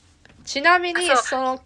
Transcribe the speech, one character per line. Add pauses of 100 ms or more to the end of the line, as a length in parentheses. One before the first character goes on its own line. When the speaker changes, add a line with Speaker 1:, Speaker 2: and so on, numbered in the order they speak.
(460)
Speaker 1:
ち
な
み
に、
Speaker 2:
あ、
そ
う。
Speaker 1:
そ
の、